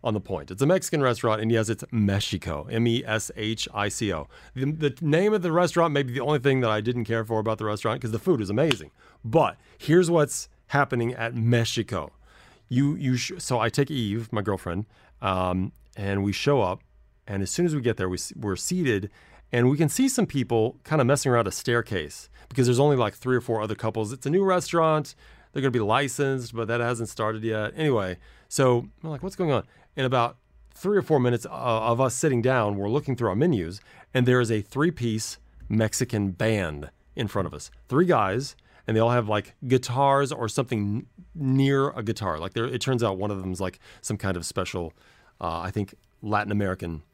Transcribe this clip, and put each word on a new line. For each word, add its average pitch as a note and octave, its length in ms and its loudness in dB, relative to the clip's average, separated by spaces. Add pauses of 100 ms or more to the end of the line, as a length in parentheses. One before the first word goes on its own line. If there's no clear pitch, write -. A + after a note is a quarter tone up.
on A2+ 100 0
the G#2 60 -2
Point. E2 300 -8
It's F#2+ 120 -2
a C3+ 40 2
Mexican E3+ 360 0
restaurant, A#2 380 2
and A2+ 120 2
yes, A2 160 2
it's A2 240 -4
Mexico, G2 760 0
M A2+ 180 0
E A#2+ 160 0
S A2 320 -4
H A2 360 -6
I G#2 160 -2
C G2+ 240 -2
O. D2+ 160 -4 (260)
The, B2+ 180 -4
the D3+ 280 -2
name E3+ 320 2
of G#3 100 0
the E3+ 100 0
restaurant E3+ 400 2
may C#3+ 100 2
be B2 100 -4
the C3 80 -4
only C#3+ 200 0
thing C3 200 4
that A#2 100 2
I G#2+ 100 2
didn't A#2+ 240 -2
care A2+ 200 -2
for A2 140 0
about A2 200 0
the G#2+ 80 -4
restaurant G#2+ 340 -2
'cause A#2 100 -4
the A2 80 -2
food D#3+ 220 2
is G2 100 -2
amazing. G#2+ 400 0 (340)
But A#2+ 320 2 (220)
here's E3+ 320 4
what's D#3 380 2 (200)
happening B2+ 460 2
at A#2 220 -6
Mexico. A2+ 720 0 (580)
You, C#3+ 280 2
you C3 200 0
sh-, B2+ 220 -6
so B2+ 220 -2
I A2+ 80 2
take C#3 240 0
Eve, A2+ 400 -4
my G#2+ 100 -2
girlfriend, F#2+ 440 -4 (340)
um, F#2 500 0 (260)
and G2 280 -2
we G2+ 80 0
show C#3 300 2
up, F#2 180 -2 (480)
and G2 140 -4
as F#2 80 -4
soon F3 160 0
as D#3 100 0
we C#3+ 40 -2
get A2+ 160 0
there, F#2 120 -2
we F2+ 80 -4
s-, - 180 -10
we're G2+ 220 -4
seated, A#2+ 520 -2 (440)
and B2 180 4
we D3 60 2
can D3+ 120 2
see C4 200 2
some A3 180 2
people A#2+ 560 0
kinda D3+ 220 2
messing C3 260 2
around A#2 160 4
a A2+ 60 -4
staircase, A2 760 -4 (240)
because B2+ 140 4
there's B2 140 4
only, C#3+ 160 6
like, A2 180 0
three B2+ 220 -2
or A#2 40 2
four A#2 200 -2
other G#2+ 140 -4
couples. A2 380 -4
It's C3+ 140 -10
a C#3 40 0
new F#3+ 140 4
restaurant. E3 680 2 (380)
They're C#3 100 -4
gonna C3+ 80 2
be A#2+ 100 2
licensed, B2+ 760 0
but A2+ 140 -4
that A#2 120 -2
hasn't A#2 280 -2
started A2 340 -4
yet. A2 340 -4
Anyway, A2 420 0 (300)
so B2 400 2 (140)
I'm D#3+ 80 -8
like, D3 120 -8
"What's F#3+ 140 -10
going E3 160 0
on?" A2+ 120 0 (320)
In C3+ 80 -2
about B2 320 2 (380)
three G3+ 220 0
or F3+ 60 2
four D3+ 180 4
minutes, A#2+ 260 2
uh, - 40 -12
of A#2 500 0
us C3 140 2
sitting C3+ 280 2
down, A2+ 340 2
we're G2 120 -2
looking C3+ 280 -2
through A#2 120 0
our F#2 80 0
menus, G#2+ 440 0 (340)
and B2 120 4
there B2 140 6
is A2+ 100 0
a A2 120 0
three-piece A#2+ 760 -2 (300)
Mexican G#2+ 640 0
band F2+ 600 -2 (240)
in A2+ 140 -4
front G2 180 -2
of D2+ 60 -8
us. D2 180 -14 (180)
Three D#3+ 180 4
guys, A#2+ 500 0 (300)
and A2 100 0
they A2 40 4
all A#2 100 4
have, A#2+ 180 2
like, G#2+ 260 -2 (120)
guitars C3 640 2
or A#2+ 160 -4
something A2+ 320 -2
n-, G#2 260 -4 (280)
near C3+ 560 2
a - 120 -8
guitar. G2+ 360 -2
Like, F2 160 -8
there, A2+ 100 0
it B2 160 -4
turns B2+ 220 0
out G2 160 0
one G#2 120 -4
of G2 100 -4
them's, F#2 200 -6
like, F#2 180 -4 (220)
some - 160 -4
kind F#2+ 200 -2
of E2+ 100 -8
special, F2 460 -6 (480)
uh, E2 200 -4
I F#2 100 -6
think, G2+ 240 -4 (280)
Latin G#2 300 -2
American F#2 500 -4 (120)